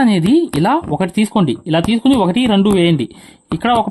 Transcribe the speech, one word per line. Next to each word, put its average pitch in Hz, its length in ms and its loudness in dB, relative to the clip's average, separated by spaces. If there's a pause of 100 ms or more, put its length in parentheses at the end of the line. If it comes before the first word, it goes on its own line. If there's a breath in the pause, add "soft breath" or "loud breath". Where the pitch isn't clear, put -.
అనేది 202 300 2 (260)
ఇలా 190 120 0 (220)
ఒకటి 175 240 -4
తీసుకోండి, 202 360 0 (160)
ఇలా 160 180 0
తీసుకుని 233 360 0
ఒకటి 180 180 0 (120)
రెండు 196 240 2
వేయండి. 170 280 0 (480 loud breath)
ఇక్కడ 226 180 -2 (100)
ఒక - 100 -8